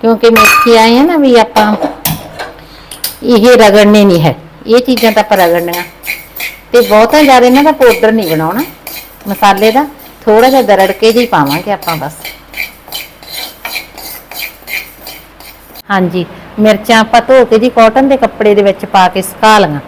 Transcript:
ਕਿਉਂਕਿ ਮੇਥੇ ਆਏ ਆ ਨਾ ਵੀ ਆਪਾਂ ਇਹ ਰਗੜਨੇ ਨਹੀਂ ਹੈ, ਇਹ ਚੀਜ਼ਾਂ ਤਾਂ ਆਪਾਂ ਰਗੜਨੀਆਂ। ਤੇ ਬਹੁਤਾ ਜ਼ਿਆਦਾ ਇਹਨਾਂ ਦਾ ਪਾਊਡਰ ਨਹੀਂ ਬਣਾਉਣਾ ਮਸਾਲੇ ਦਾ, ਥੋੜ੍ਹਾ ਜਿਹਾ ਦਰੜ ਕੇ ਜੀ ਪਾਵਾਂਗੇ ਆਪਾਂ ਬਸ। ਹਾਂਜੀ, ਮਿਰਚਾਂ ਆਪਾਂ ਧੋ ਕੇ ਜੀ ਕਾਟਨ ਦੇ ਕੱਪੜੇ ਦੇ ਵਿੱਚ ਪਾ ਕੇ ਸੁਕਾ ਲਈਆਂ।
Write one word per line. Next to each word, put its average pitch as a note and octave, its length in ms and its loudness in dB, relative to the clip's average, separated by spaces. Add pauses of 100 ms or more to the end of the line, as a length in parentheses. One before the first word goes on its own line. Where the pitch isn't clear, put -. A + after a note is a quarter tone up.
ਕਿਉਂਕਿ A3+ 300 0
ਮੇਥੇ G#3+ 480 2
ਆਏ A3+ 200 2
ਆ C4+ 40 2
ਨਾ E4+ 140 0
ਵੀ C4+ 220 2
ਆਪਾਂ G#3+ 360 0 (1500)
ਇਹ A#3 240 2 (120)
ਰਗੜਨੇ G#3 460 4
ਨਹੀਂ F3 160 2
ਹੈ, D#3 140 0 (320)
ਇਹ A#3 140 2
ਚੀਜ਼ਾਂ A#3 320 -2
ਤਾਂ G#3+ 100 0
ਆਪਾਂ G#3 140 -2
ਰਗੜਨੀਆਂ। E3+ 460 -2 (920)
ਤੇ A#3+ 80 4
ਬਹੁਤਾ A3+ 420 2
ਜ਼ਿਆਦਾ B3+ 240 4
ਇਹਨਾਂ C4 160 2
ਦਾ D4+ 100 2
ਪਾਊਡਰ A#3+ 400 2
ਨਹੀਂ G#3 180 -4
ਬਣਾਉਣਾ D#3+ 340 -4 (640)
ਮਸਾਲੇ G3+ 420 0
ਦਾ, C4+ 140 0 (400)
ਥੋੜ੍ਹਾ A3+ 260 2
ਜਿਹਾ C4 120 2
ਦਰੜ F#3+ 300 0
ਕੇ A3 200 0
ਜੀ A#3+ 140 0
ਪਾਵਾਂਗੇ E3 460 -4
ਆਪਾਂ E3+ 240 -8
ਬਸ। D3+ 160 -10 (3750)
ਹਾਂਜੀ, F3+ 360 -2 (340)
ਮਿਰਚਾਂ G#3+ 400 0
ਆਪਾਂ A3 280 2
ਧੋ C4 160 4
ਕੇ A3 140 0
ਜੀ A#3+ 120 0
ਕਾਟਨ A#3+ 380 2
ਦੇ C4+ 80 0
ਕੱਪੜੇ G#3+ 380 -2
ਦੇ G3+ 80 2
ਵਿੱਚ G3 240 -2
ਪਾ F#3 220 0
ਕੇ F#3 140 -6
ਸੁਕਾ G#3+ 360 0
ਲਈਆਂ। D3+ 300 -2